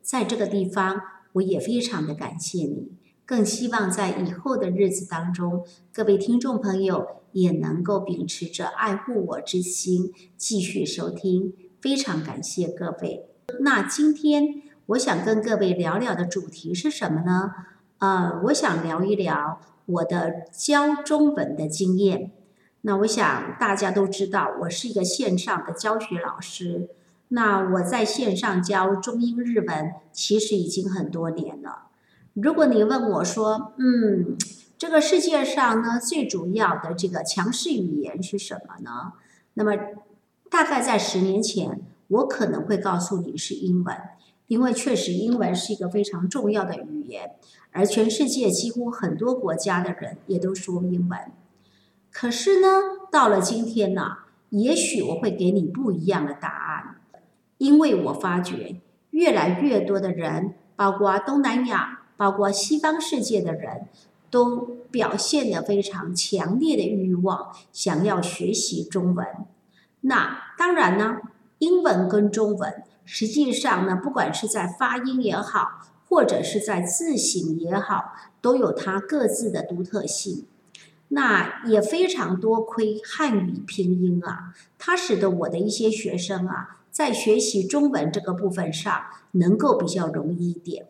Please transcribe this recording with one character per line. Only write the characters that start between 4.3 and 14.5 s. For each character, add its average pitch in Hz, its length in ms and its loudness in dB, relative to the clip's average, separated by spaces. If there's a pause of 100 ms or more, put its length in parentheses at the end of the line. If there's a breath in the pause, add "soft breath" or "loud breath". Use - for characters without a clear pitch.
后 262 260 -4
的 190 140 -2
日 190 180 2
子 185 180 -6
当 170 240 -4
中， 175 320 -2 (300 loud breath)
各 220 100 -4
位 202 140 6
听 233 220 2
众 247 200 -2
朋 190 240 0
友 180 240 0 (260 loud breath)
也 180 180 4
能 160 320 -2
够 196 160 0
秉 185 260 -6
持 165 220 -8
着 165 200 -8
爱 - 280 -2
护 202 320 -2
我 - 140 -6
之 180 200 -2
心 180 500 0 (260 loud breath)
继 214 220 -2
续 180 260 -2
收 170 240 -6
听， 185 440 0 (260 loud breath)
非 269 160 0
常 165 280 -2
感 139 180 -8
谢 - 260 -4
各 - 340 -6
位。 - 260 -8 (320)
那 269 240 4
今 294 300 2
天 294 500 2 (240 loud breath)